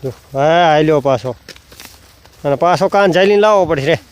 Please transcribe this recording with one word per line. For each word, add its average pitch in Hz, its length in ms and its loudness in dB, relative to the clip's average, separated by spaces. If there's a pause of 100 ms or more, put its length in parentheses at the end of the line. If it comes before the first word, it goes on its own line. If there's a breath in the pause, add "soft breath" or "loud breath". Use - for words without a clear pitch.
જો, 135 80 -8 (220)
હા, 156 400 2
હાલ્યો 156 280 2
પાછો. 127 360 -4 (1080)
અને 143 120 0
પાછો 175 320 0
કાન 202 240 2
ઝાલીને 196 280 2
લાવવો 208 260 2
પડશે 147 200 -4
રે. 156 120 0 (140)